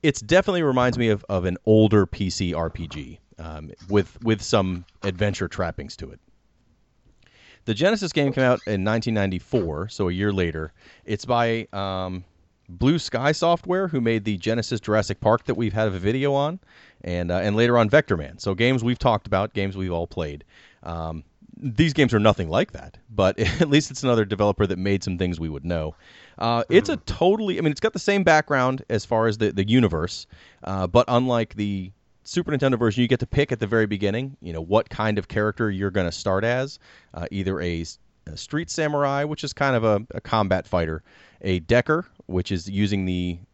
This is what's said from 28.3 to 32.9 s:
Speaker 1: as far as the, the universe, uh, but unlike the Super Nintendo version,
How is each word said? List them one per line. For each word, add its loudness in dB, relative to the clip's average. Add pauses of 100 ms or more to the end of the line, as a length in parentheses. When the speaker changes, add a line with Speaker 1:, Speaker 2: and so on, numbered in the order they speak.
Speaker 1:
as -2
far 2
as 0
the, 2
the 0
universe, 2 (380)
uh, -4
but 4
unlike 0
the -4 (340)
Super -4
Nintendo 2
version, 2